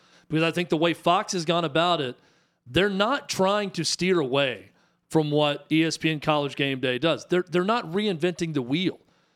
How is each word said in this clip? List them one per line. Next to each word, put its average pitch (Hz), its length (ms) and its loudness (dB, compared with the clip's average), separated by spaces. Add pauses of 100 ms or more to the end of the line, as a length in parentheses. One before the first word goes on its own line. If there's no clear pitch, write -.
(280)
because 160 160 0
I 165 80 2
think 175 180 -4
the 165 80 2
way 165 160 2
Fox 185 400 0
has 175 120 -4
gone 170 200 0
about 160 340 0
it, 123 160 -6 (520)
they're 170 220 2
not 214 380 -2
trying 196 440 0
to 165 120 -6
steer 180 360 0
away 131 500 0 (400)
from 151 220 2
what 147 400 2
E 160 120 4
S 160 140 -2
P 160 140 0
N 151 80 -4
College 147 360 0
Game 135 240 -2
Day 123 200 -2
does. 151 260 -2
They're, 180 240 0
they're 180 140 0
not 208 280 -2
reinventing 175 640 -2
the 139 80 0
wheel. 147 380 -2 (360)